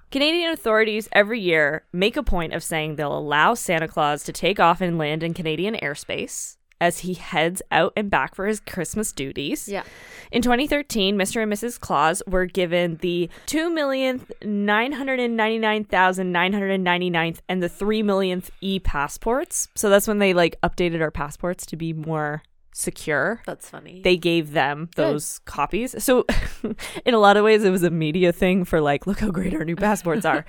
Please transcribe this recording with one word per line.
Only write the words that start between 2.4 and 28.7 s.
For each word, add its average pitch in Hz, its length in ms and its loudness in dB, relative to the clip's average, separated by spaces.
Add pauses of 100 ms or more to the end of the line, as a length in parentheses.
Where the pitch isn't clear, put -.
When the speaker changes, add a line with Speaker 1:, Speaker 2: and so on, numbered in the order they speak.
Speaker 1:
of 165 100 -6
saying 156 340 -4
they'll 143 200 -4
allow 151 380 2
Santa 165 340 -2
Claus 147 360 0
to 160 80 -10
take 196 280 0
off 175 200 4
and 170 180 -2
land 156 240 -2
in 170 120 -4
Canadian 165 420 -4
airspace, - 800 -8 (260)
as 170 160 2
he 180 160 -6
heads 170 560 -2
out 165 260 2
and 202 140 -2
back 147 240 -2
for 190 100 -8
his 208 140 -2
Christmas - 540 -6
duties. 143 560 -8
Speaker 2:
Yeah. 196 160 -6 (480)
Speaker 1:
In 233 100 2
twenty 247 240 2
thirteen, 214 500 0
Mister 190 240 0
and 220 80 0
Missus 226 300 -4
Claus 160 480 0
were 185 180 2
given 175 520 0
the 175 340 -2 (160)
two 320 240 -2
million 269 560 -2 (160)
nine 208 480 0
hundred 262 280 -2 (120)
ninety-nine 220 540 0
thousand 185 480 2
nine 180 200 2
hundred 196 280 0
ninety-ninth 175 680 0
and 180 140 -2
the 170 60 -2
three 214 340 -2
millionth 190 480 0 (100)
e-passports. 196 1160 -2
So 214 140 0
that's 202 180 6
when 208 100 0
they, 196 160 4
like, 170 280 2
updated 170 380 0
our 151 120 -2
passports 165 540 -8
to 170 100 -10
be 165 160 -6
more 156 500 -6 (320)
secure. 160 720 -4
Speaker 2:
That's - 220 -12
funny. 175 340 -18
Speaker 1:
They 180 140 6
gave 165 360 0
them 147 420 0
Speaker 2:
Good. - 100 2
Speaker 1:
those 151 360 -2
copies. 202 600 -4
So 254 220 4 (400)
<laughs> - 400 -10
in 247 100 4
a 220 40 6
lot 202 180 8
of 208 80 6
ways, 220 200 6
it 185 60 6
was 180 120 2
a 170 80 4
media 170 420 2
thing 185 320 2
for, 165 160 0